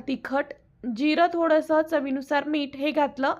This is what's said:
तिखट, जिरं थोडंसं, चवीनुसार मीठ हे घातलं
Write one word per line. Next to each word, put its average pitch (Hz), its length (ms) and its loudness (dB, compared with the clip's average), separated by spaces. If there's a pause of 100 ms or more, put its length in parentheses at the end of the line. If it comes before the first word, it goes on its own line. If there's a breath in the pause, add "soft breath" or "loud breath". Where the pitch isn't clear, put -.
तिखट, 269 380 -2 (520)
जिरं 302 360 4
थोडंसं, 320 480 2
चवीनुसार 285 680 -2
मीठ 294 280 -4
हे 277 160 -2
घातलं 285 480 0